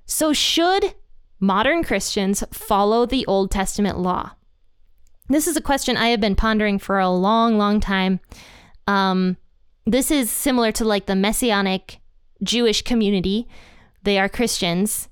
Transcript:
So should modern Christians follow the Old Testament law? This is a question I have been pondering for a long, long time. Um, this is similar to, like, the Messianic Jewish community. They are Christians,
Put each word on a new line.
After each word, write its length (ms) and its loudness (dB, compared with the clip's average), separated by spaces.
So 260 0
should 640 0
modern 440 2
Christians 580 -2
follow 540 0
the 200 -2
Old 240 0
Testament 480 -2
law? 340 -4
This 180 2
is 100 0
a 60 -4
question 340 0
I 120 0
have 120 2
been 160 0
pondering 420 2
for 200 -2
a 120 2
long, 480 2
long 220 2
time. 400 0
Um, 500 0
this 240 2
is 200 0
similar 420 0
to, 120 -2
like, 220 0
the 100 0
Messianic 840 -2
Jewish 400 0
community. 680 0
They 160 2
are 100 0
Christians, 840 -2